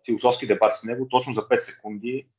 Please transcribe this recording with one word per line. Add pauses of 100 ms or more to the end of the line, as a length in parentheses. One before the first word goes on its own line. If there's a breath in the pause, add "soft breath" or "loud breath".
философски
дебат
с
него
точно
за
пет
секунди (120)